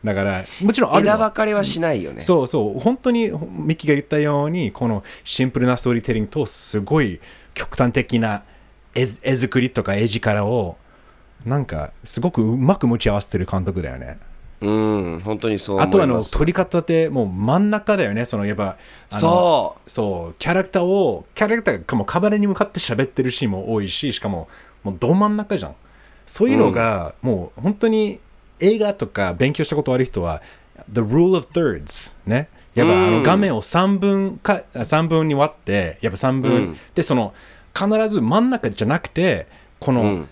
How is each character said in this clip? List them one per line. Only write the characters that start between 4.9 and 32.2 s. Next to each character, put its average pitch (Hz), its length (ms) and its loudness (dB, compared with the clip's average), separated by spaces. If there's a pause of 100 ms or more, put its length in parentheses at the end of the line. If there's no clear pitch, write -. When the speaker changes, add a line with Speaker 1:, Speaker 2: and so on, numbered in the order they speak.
Speaker 1:
シ - 200 -2
ン 131 60 0
プ 135 100 -2
ル 123 80 2
な 123 100 2
ス - 60 -8
ト 127 80 0
ー - 40 2
リ 113 60 0
ー - 20 -18
テ 120 100 -2
リ 110 60 0
ン 107 40 0
グ 101 60 -6
と、 143 160 -2
す - 340 -4
ご 147 220 2
い 95 180 -2 (360)
極 - 200 -8
端 127 160 2
的 120 280 0
な 107 240 -2 (500)
絵-、 123 80 0 (220)
絵 131 120 0
作 120 240 0
り 123 120 0
と 110 100 -2
か 98 140 -2
絵 110 120 0
力 104 380 0
を、 104 320 -2 (680)
な 123 140 -2
ん 139 80 -2
か、 76 260 -8 (120)
す - 160 -8
ご 175 100 0
く 117 140 0
う 110 120 2
ま 135 200 4
く - 100 -2
持 117 140 2
ち 117 100 0
合 101 60 2
わ 101 60 -2
せ - 80 -12
て 104 100 -4
る 90 80 -2
監 95 180 -2
督 92 160 -4
だ 73 80 -6
よ 64 80 -10
ね。 64 220 -14 (420)
Speaker 2:
う 104 80 -2
ん、 104 520 0
本 104 180 -6
当 117 100 -2
に 104 80 -2
そ 98 160 -6
う - 40 -2
思 95 60 2
い 92 40 2
ま 95 40 0
す。 98 40 2
Speaker 1:
あ - 20 8
と、 123 60 6
あ 139 40 2
の、 117 160 0
撮 - 220 0
り 170 80 0
方 175 300 0
で 165 260 2
も 131 140 0
う 101 40 0
真 104 300 0
ん 208 140 4
中 208 260 0
だ 180 60 0
よ 101 100 -2
ね。 117 120 -2
そ 120 120 -6
の、 101 80 -2
や 101 80 -2
っ - 20 -4
ぱ、 98 220 -4 (320)
あ - 60 -10
の、 104 40 -2
Speaker 2:
そ 165 580 4 (100)
う。 - 20 -20
Speaker 1:
そ 95 440 -4
う、 - 40 -18
キ - 120 -6
ャ 170 40 2
ラ 185 100 2
ク 185 60 -8
タ 185 120 0
ー - 20 2
を、 175 500 0
キ - 100 -2
ャ 208 40 0
ラ 226 80 2
ク 226 80 -4
タ 165 80 2
ー 92 120 -4
が 127 140 -2
も 101 60 0
う - 20 -2
カ - 140 -2
バ 202 100 2
レ 208 80 2
に 208 80 2
向 196 80 0
か 190 120 0
っ - 40 -16
て - 100 -6
喋 135 260 0
っ - 20 -10
て - 160 -4
る 127 80 0
シ - 140 -4
ー - 20 0
ン 101 40 0
も 95 220 -4
多 107 80 0
い 95 80 -4
し、 123 240 -4
し - 60 -6
か 107 100 -6
も、 85 180 -6 (360)
も 104 80 -6
う 87 80 -8
ど 127 160 2
真 208 140 2
ん 208 80 -2
中 208 200 -4
じ 95 80 -6
ゃ 71 40 -12
ん。 69 60 -18 (520)
そ - 180 0
う 254 40 2
い 269 60 4
う - 20 4
の - 140 4
が、 110 520 -2
Speaker 2:
う 131 40 -2
ん。 - 20 0
Speaker 1:
も 90 280 -2
う 104 40 -12
本 190 120 0
当 226 140 0
に 214 320 0 (400)
映 208 180 4
画 208 160 0
と 113 140 -4
か 95 260 -2
勉 127 200 2
強 160 100 -2
し - 60 -2
た 156 60 -2
こ 147 60 2
と 135 120 0
あ 127 40 2
る 127 80 2
人 104 160 -4
は、 82 200 -4 (500)
The 117 100 2
Rule 170 360 4
of - 140 -4
Thirds 107 720 -2